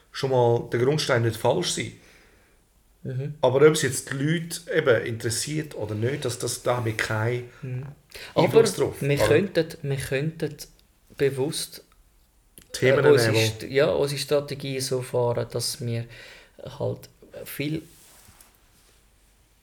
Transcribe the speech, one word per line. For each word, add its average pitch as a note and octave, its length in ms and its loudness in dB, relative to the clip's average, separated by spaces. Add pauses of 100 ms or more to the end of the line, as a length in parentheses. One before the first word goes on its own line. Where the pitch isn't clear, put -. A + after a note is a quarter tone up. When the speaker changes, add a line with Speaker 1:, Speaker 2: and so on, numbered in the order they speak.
(120)
Speaker 1:
schon C#3 180 -4
mal A#2+ 400 4
der B2 100 0
Grundstein C3+ 420 2
nicht A2+ 160 0
falsch D#3+ 340 0
sein. A2+ 200 -6 (1080)
Speaker 2:
Mhm. C3+ 380 -8
Speaker 1:
Aber C3+ 260 8
ob D#3 60 10
es D#3 80 0
jetzt - 300 -4
die C#3 60 -6
Leute E3 440 -2 (160)
eben C3 300 4
interessiert C3 680 -6
oder G#2+ 200 -8
nicht, B2+ 320 -2
dass A#2 120 -6
das, - 240 -6
da B2 140 0
haben A#2 80 -2
wir A2 140 -4
keinen A#2+ 500 -4 (140)
Speaker 2:
Mhm. B2+ 240 -10 (480)
Speaker 1:
Einfluss G#3 400 4
Speaker 2:
Aber C#3+ 140 0
Speaker 1:
drauf, - 120 -10
Speaker 2:
wir C#3+ 160 0
Speaker 1:
oder? A2 100 2
Speaker 2:
könnten, E3 420 2 (120)
wir C#3 160 -4
könnten D3 580 -4 (640)
bewusst, C#3 680 -2 (880)
Speaker 1:
Themen C3+ 340 4
Speaker 2:
äh, - 20 6
unsere A#2+ 240 6
Speaker 1:
nehmen, A2 260 2
wo - 80 -8
Speaker 2:
St-, - 40 -10
ja, C#3 200 4
unsere C#3+ 300 -2
Strategie C#3 600 -4
so B2+ 200 -2
fahren, A#2+ 500 -2
dass - 300 -6
wir A#2 240 -4 (760)
halt A#2 300 -6 (380)
viel D3 340 -6 (1800)